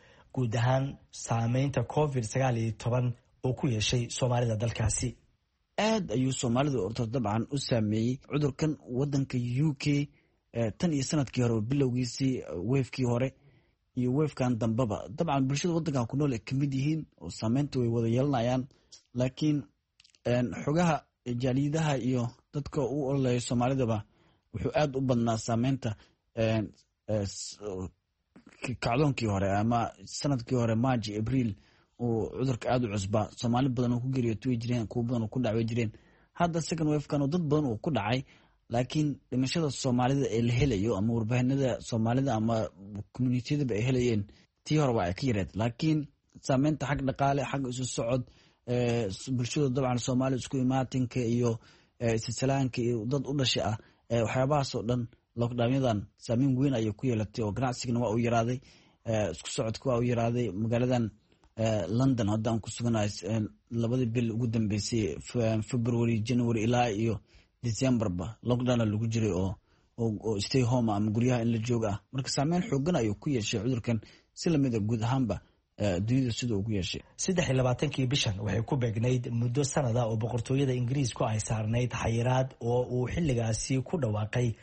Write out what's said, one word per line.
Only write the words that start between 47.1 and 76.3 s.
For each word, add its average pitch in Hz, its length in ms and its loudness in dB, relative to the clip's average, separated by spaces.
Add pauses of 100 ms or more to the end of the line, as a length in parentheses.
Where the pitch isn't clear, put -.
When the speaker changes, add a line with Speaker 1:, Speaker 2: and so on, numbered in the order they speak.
Speaker 2:
xag 139 260 -4
isu 127 160 -4
socod, 123 380 -2 (440)
ee, 120 420 0
s-, - 220 -8
bulshada 131 380 0
dabcan 123 280 0
Soomaali 131 380 0
isku - 220 -4
imaatinka 127 600 0
iyo, 120 320 2 (480)
ee, 113 180 2
silsilaanka 131 640 0
iyo 117 240 0
dad 131 200 0
u 135 120 -4
dhashay 127 260 2
ah, 107 140 0 (320)
ee, 117 120 2
waxyaabahaas 131 540 0
oo 113 80 -4
dhan 123 180 0 (340)
lockdown-yadan 120 640 2 (180)
saameyn 127 400 2
weyn 139 160 4
ayay 110 200 0
ku - 140 -14
yeelatay 110 360 -2
oo 104 80 0
ganacsigana 120 480 -2
waa 113 140 0
uu 117 60 2
yaraaday, 117 380 2 (480)
ee, 107 260 0
isku - 180 -10
socodka - 400 -4
waa 120 100 2
uu 120 40 2
yaraaday. 120 480 2
Magaaladan, 117 540 2 (520)
ee, 110 300 0
London 117 420 2
hadda 110 220 0
aan 113 80 0
ku - 100 -10
suganahay, 113 400 0
s-, - 140 -10
ee, 110 160 -2 (320)
labadii 120 340 0
bil 117 260 0
ugu 120 160 -2
dambeysay, 110 560 0 (160)
Fe-, 110 420 0
February, 117 640 0
January 117 400 2
ilaa 120 260 2
iyo 110 300 0 (440)
December-ba 110 800 0
lockdown 120 360 2
lagu 110 280 0
jiray 110 240 0
oo, 92 240 0 (420)
oo, 117 120 0 (140)
oo 104 160 -2
stay 131 240 0
home 117 280 2
ama 104 200 2
guryaha 120 300 2
in 117 100 2
la 117 80 0
joogo 113 280 0
ah. 98 120 -2 (120)
Marka 131 180 -6
saameyn 165 340 0
xooggan 139 320 0
ayuu 110 200 0
ku - 140 -6
yeeshay 117 320 0
cudurkan, 120 360 -2 (360)
si - 160 -2
la 160 80 4
mid 135 180 2
ah 110 40 0
guud 107 240 0
ahaanba, 123 320 0 (420)
ee, 95 220 0
dunida 120 320 2